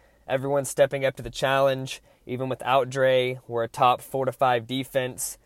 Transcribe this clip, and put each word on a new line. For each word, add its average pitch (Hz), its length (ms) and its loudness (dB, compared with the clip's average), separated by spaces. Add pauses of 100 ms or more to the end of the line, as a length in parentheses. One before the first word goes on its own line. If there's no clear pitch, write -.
(280)
everyone's 135 420 -2
stepping 135 360 2
up 131 120 0
to 127 60 -12
the 117 60 -10
challenge. 135 720 0 (240)
Even 123 220 -6
without 127 420 0
Dre, 131 580 2
we're 117 160 -2
a 117 60 -4
top 123 320 4
four 135 240 -4
to 127 60 0
five 123 360 2
defense, 127 800 -4